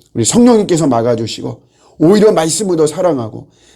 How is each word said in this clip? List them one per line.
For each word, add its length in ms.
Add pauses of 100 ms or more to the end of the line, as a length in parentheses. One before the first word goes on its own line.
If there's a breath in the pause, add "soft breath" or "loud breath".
(120)
우리 120
성령님께서 640
막아주시고, 720 (360 soft breath)
오히려 340
말씀을 440
더 100
사랑하고 640 (280 soft breath)